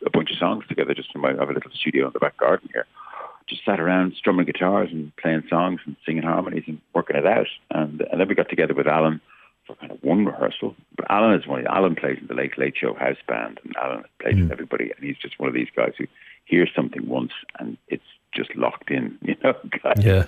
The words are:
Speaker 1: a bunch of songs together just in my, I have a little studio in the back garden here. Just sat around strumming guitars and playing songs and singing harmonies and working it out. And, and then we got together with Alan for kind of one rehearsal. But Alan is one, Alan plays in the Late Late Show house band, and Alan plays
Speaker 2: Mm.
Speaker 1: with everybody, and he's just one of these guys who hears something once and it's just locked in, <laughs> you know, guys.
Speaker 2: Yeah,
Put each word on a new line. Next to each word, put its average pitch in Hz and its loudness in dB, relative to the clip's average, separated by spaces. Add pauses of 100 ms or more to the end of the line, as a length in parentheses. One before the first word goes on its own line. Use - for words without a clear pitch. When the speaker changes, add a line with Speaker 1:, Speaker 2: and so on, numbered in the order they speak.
Speaker 1:
a - 0
bunch 82 0
of - -8
songs 101 0
together 71 -2
just - -14
in 73 -10
my, 67 2
I 67 0
have 69 0
a - 0
little - -6
studio 69 0
in 60 -8
the - -4
back 71 0
garden 82 2
here. 58 -2 (600)
Just - -10
sat 101 2
around 90 2
strumming 90 2
guitars 92 0
and 76 -8
playing 80 0
songs 87 2
and 71 -10 (100)
singing 80 -2
harmonies 85 -2
and 78 -10 (140)
working 85 0
it 73 2
out. 110 4 (240)
And, 76 -2 (100)
and 80 -2
then 95 4
we 98 2
got - 2
together 78 2
with 69 0
Alan 78 2 (460)
for - -18
kind 60 -16
of - -18
one 92 4
rehearsal. - -2 (220)
But - -4
Alan 104 6
is - -6
one, 65 -2
Alan 92 4
plays 67 -2
in - -16
the - -8
Late 69 -4
Late 69 0
Show 57 -2
house 67 -2 (100)
band, 57 -4
and - -10
Alan 60 -4 (180)
plays - 2
Speaker 2:
Mm. 92 6
Speaker 1:
with 78 0
everybody, - -4
and 98 -10
he's 69 -6
just - -12
one 67 -2
of 62 -2
these 62 -2
guys 60 2
who - -6 (400)
hears 87 4
something 58 -2
once 64 -2 (260)
and 58 -8 (120)
it's - -6 (320)
just - -6
locked - -2
in, - -4
<laughs> - -18
you - -2
know, 131 4 (280)
guys. - 4 (100)
Speaker 2:
Yeah, 95 6